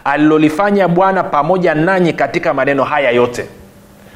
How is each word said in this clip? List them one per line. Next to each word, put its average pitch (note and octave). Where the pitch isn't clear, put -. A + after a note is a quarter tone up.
alilolifanya D#3
Bwana F#3
pamoja E3
nanyi E3+
katika D3+
maneno C3+
haya C#3
yote.'" A#2+